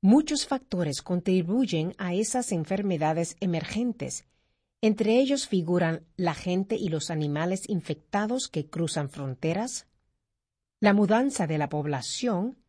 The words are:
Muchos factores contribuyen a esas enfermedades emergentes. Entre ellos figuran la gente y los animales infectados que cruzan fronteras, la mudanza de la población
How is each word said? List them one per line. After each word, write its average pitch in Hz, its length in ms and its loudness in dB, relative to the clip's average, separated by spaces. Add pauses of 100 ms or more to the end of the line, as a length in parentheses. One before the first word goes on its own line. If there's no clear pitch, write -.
Muchos 285 440 4
factores 180 560 -4
contribuyen 180 960 0
a 180 160 -4
esas 220 380 -2
enfermedades 165 880 -2
emergentes. 180 840 -4 (560)
Entre 220 360 4
ellos 269 300 2
figuran 170 580 0 (100)
la 170 180 0
gente 190 420 -2
y 196 140 -2
los 156 200 -4
animales 156 600 -2
infectados 208 760 -2
que 151 220 -6
cruzan 156 400 -2
fronteras, 160 760 -4 (920)
la 202 140 6
mudanza 214 540 2
de 156 100 0
la 147 120 0
población 175 880 -4 (120)